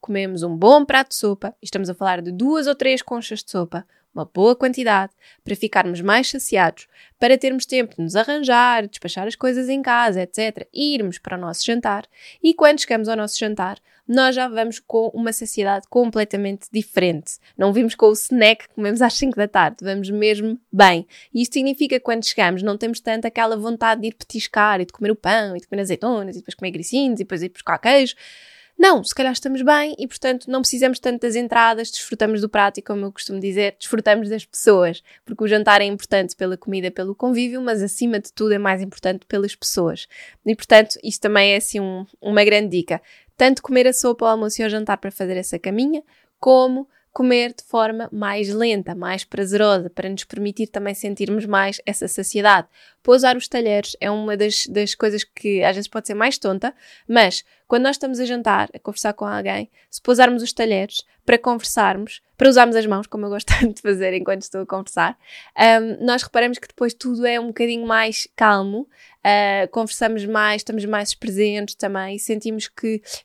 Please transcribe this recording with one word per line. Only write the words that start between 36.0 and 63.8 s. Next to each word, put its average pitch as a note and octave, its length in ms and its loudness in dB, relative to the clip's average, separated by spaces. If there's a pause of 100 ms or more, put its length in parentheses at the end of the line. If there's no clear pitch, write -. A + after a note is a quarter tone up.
pela F#3 220 -4
comida, F#3 340 -6
pelo F#3+ 240 -6
convívio, B3 460 -2
mas, A3+ 200 -2
acima G#3+ 380 -2
de - 140 -16
tudo, G#3+ 200 0
é G3+ 40 0
mais F#3+ 240 -2
importante F#3+ 440 -6
pelas G3+ 300 -4
pessoas. - 520 -4 (380)
E, A3 80 0
portanto, A3 480 4
isto - 200 -10
também G3+ 320 4
é, G3 40 2
assim, G#3 220 -4
um, F#3+ 260 -8 (160)
uma G#3 220 4
grande G#3 340 2
dica. E3+ 240 -4 (360)
Tanto C4 240 4
comer B3+ 260 2
a B3+ 60 2
sopa A#3 320 0
ao A3+ 60 4
almoço A3 300 -2
e - 20 -2
ao G#3+ 60 -2
jantar G#3+ 280 -4
para G3 140 -8
fazer F#3 260 -6
essa F3+ 200 -8
caminha, C4 460 -2 (340)
como C4 500 4 (280)
comer A#3+ 380 2
de - 100 -20
forma A3+ 480 -2
mais G#3 380 -4
lenta, G#3 440 -2
mais F3 300 -8
prazerosa, G3 640 0
para F#3 200 -10
nos F#3+ 160 -10
permitir G#3 420 -6
também G3+ 260 -6
sentirmos G3+ 520 -4
mais G3 400 0
essa F#3+ 240 -6
saciedade. G3+ 580 2 (340)
Pousar B3+ 360 4
os B3 100 -10
talheres G#3 540 -2
é G#3 100 -2
uma G#3+ 240 -4
das, G#3 320 -2
das G3+ 260 -2
coisas G#3+ 300 -2
que G3 400 -2
às F#3 140 2
vezes G3+ 100 -8
pode A3 200 -10
ser G#3+ 60 -6
mais A#3 240 -2
tonta, F#3+ 380 -4 (320)
mas A3 380 4 (240)
quando A#3+ 140 2
nós C#4 120 0
estamos C4 240 -6
a B3 60 -2
jantar, A3 480 0
a B3+ 60 -16
conversar G#3 340 -6
com G#3 100 -10
alguém, G3+ 480 -6 (180)
se - 120 -14
pousarmos B3 420 4
os B3 80 -8
talheres G#3 540 -2 (200)
para A#3 120 6
conversarmos, A3 840 -2 (160)
para C4+ 120 8
usarmos A#3+ 260 6
as A3 100 2
mãos, G#3 220 -2
como G#3 180 -10
eu G#3 40 -6
gosto G3+ 180 -8
<laughs> - 120 4
tanto A3 160 0
de - 60 -20